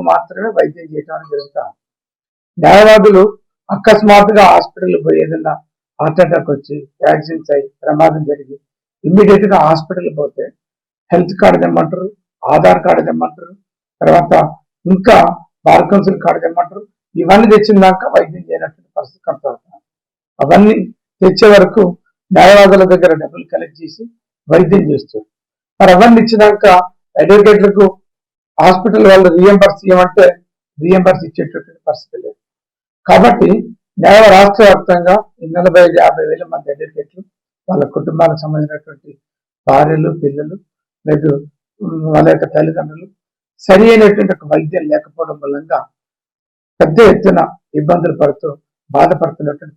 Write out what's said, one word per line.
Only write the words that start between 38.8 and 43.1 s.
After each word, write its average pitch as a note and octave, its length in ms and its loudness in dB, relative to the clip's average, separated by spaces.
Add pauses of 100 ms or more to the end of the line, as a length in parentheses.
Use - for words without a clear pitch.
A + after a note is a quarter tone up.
భార్యలు, D#3 400 0 (140)
పిల్లలు, D3 320 -8 (540)
లేదు, D3+ 220 -2 (540)
ఉమ్, D#3+ 280 -10
వాళ్ళ D#3 200 2
యొక్క D#3 220 -4
తల్లిదండ్రులు D#3+ 520 -6 (580)